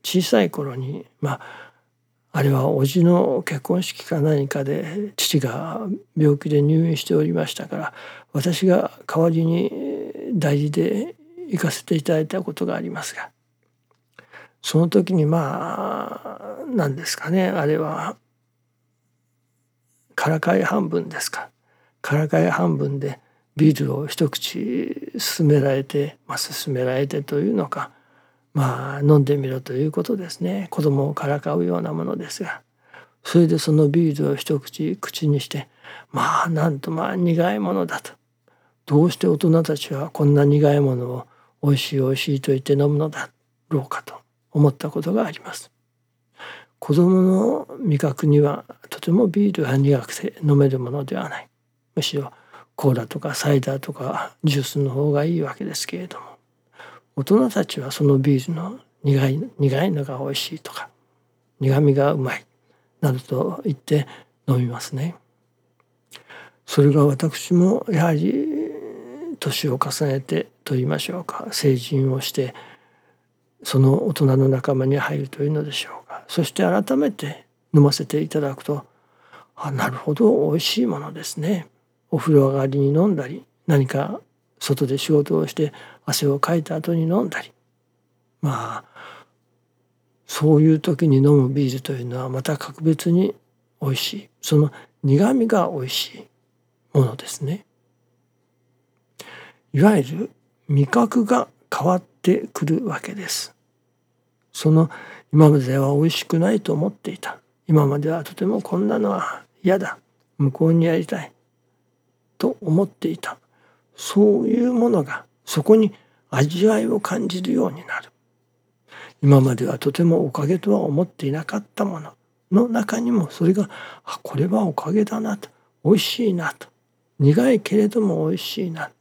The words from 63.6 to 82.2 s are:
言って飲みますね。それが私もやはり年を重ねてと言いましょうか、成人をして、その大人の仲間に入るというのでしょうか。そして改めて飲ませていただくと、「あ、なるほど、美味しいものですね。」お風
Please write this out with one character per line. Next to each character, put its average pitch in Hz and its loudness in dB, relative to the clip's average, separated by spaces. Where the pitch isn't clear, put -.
言 165 -2
っ - -4
て 147 -2
飲 127 2
み 123 0
ま 117 -8
す - -12
ね。 147 -6
そ - 2
れ 143 6
が 147 4
私 147 -2
も 180 4
や 170 2
は 165 2
り 247 0
年 - -4
を 131 -2
重 143 -4
ね 135 -2
て 160 -4
と - -4
言 127 0
い - -2
ま 151 -2
し - -8
ょ 175 -8
う 170 -12
か、 - -12
成 135 0
人 135 -2
を 131 -2
し - -8
て、 127 -4
そ - 0
の 135 4
大 170 -2
人 131 2
の 135 4
仲 135 0
間 131 0
に 135 2
入 143 -4
る 135 -6
と 147 -8
い 147 0
う - -2
の 151 -2
で 147 -10
し - -8
ょ - -18
う - -20
か。 - -16
そ 170 -2
し - -6
て 196 0
改 196 0
め 277 2
て - -10
飲 147 10
ま 143 6
せ - -4
て 151 -2
い 156 -4
た 156 -2
だ 139 -2
く - -16
と、 143 -6
「あ、 147 -8
な 127 -2
る 127 -8
ほ 151 -4
ど、 220 4
美 151 0
味 165 -2
し - -2
い 247 2
も 170 -2
の 147 -12
で - -14
す - -10
ね。」 170 -4
お 160 -2
風 160 2